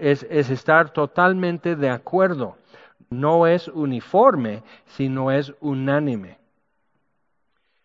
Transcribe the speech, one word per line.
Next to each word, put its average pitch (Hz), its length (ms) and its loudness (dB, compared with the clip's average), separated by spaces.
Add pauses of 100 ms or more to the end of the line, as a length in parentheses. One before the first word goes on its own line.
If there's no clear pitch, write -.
es, 143 280 0
es 143 220 0
estar 156 400 2
totalmente 175 840 0
de 139 140 0
acuerdo. 147 680 -2 (540)
No 156 360 2
es 170 220 0
uniforme, 139 960 0 (220)
sino 135 440 -4
es 143 300 -2
unánime. 135 800 -4 (1400)